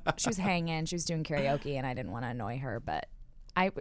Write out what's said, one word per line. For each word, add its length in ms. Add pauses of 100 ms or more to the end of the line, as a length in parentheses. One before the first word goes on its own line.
<laughs> 160
she 120
was 80
hanging, 500
she 100
was 80
doing 180
karaoke, 540
and 100
I 80
didn't 160
wanna 200
annoy 280
her, 220
but 260 (480)
I, 160 (100)